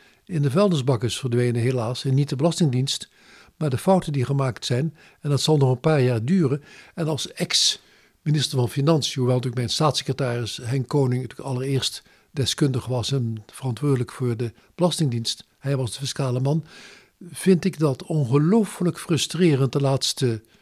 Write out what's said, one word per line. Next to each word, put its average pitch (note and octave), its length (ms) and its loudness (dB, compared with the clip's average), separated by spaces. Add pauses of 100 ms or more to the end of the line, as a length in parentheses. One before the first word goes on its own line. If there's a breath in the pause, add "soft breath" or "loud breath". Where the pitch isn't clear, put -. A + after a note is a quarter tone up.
(260 soft breath)
in E3 160 -4
de C#3+ 100 2
vuilnisbak C#3 520 2
is A2 160 -2
verdwenen, A#2+ 420 0
helaas. B2 440 -2
En C3+ 100 2
niet C#3 140 2
de C#3 60 -4
Belastingdienst, C3+ 720 0 (480 soft breath)
maar D#3 120 -2
de B2 80 0
fouten F3+ 360 2
die C3 120 0
gemaakt C3+ 400 -2
zijn. C#3 300 -2 (260 soft breath)
En D3 80 -4
dat C#3 120 2
zal D#3 160 4
nog C3+ 140 4
een B2 80 0
paar D#3 220 2
jaar A#2+ 240 2
duren. D3 380 2 (300 loud breath)
En D#3+ 140 -4
als D#3 240 -4
ex-minister - 1300 -2
van A#2+ 120 2
Financiën, C#3+ 460 0
hoewel B2+ 200 2
natuurlijk B2 260 -2
mijn A#2 120 -2
staatssecretaris B2+ 880 -2
Henk B2 240 -4
Koning B2+ 340 0
natuurlijk - 280 -12
allereerst C3 540 -4 (280 soft breath)
deskundig C3 540 0
was B2 260 -4
en A2+ 400 -2
verantwoordelijk B2+ 600 -2
voor A#2+ 260 -4
de A#2 160 -6 (220 soft breath)
Belastingdienst, C#3+ 720 -2 (100)
hij C#3 200 -2
was B2+ 140 -2
de - 80 -12
fiscale C3 400 -4
man, D3 240 0 (680 loud breath)
vind F#3 340 2
ik D3+ 140 -2
dat D3 240 0
ongelooflijk D#3+ 960 2
frustrerend D3+ 720 2
de C#3+ 100 0
laatste, C3 600 0 (200 soft breath)